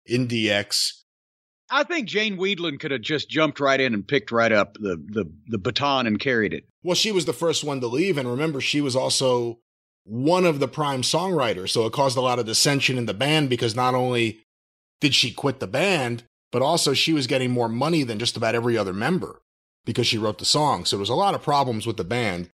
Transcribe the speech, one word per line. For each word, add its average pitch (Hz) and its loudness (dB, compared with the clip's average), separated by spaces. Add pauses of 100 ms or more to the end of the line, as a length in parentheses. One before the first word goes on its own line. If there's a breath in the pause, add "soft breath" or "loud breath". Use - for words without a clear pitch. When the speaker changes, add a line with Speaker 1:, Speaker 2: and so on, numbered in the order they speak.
Speaker 1:
in 123 0
D 113 0
X. - -2 (680)
Speaker 2:
I 277 2
think 302 -4
Jane 202 -2
Weedland 170 -4
could 156 -8
have 131 -4
just 147 -4
jumped 151 0
right 135 2
in 131 2
and 101 -4
picked 135 -2
right 113 4
up 101 4
the, 98 -2 (100)
the, 104 -4 (140)
the 110 -6
baton 123 0
and 104 0
carried 113 0
it. 76 -8 (160)
Speaker 1:
Well, 175 -2
she 214 0
was 180 0
the 160 -2
first 165 -2
one 139 -4
to 120 -2
leave, 151 0
and 127 -2
remember, 139 -2
she 147 0
was 131 0
also 127 0 (440)
one 147 2
of 151 2
the 139 0
prime 139 -4
songwriters, 131 0
so 113 2
it 107 -2
caused 135 2
a 131 2
lot 123 2
of 110 -4
dissension 135 2
in 120 -2
the 104 -2
band 139 2
because 117 0
not 127 2
only 123 0 (600)
did 139 4
she 120 2
quit 135 -4
the 104 -6
band, 127 -2 (280)
but 123 0
also 156 2
she 160 2
was 139 0
getting 131 0
more 120 0
money 147 0
than 117 -4
just 117 -2
about 117 0
every 120 2
other 98 0
member 113 -2 (460)
because 117 0
she 113 0
wrote 107 -2
the 101 -8
song. 135 2
So - 0
there 98 -2
was 101 -2
a 120 0
lot 180 2
of 127 -8
problems 131 2
with 117 -4
the 92 -4
band. 98 -2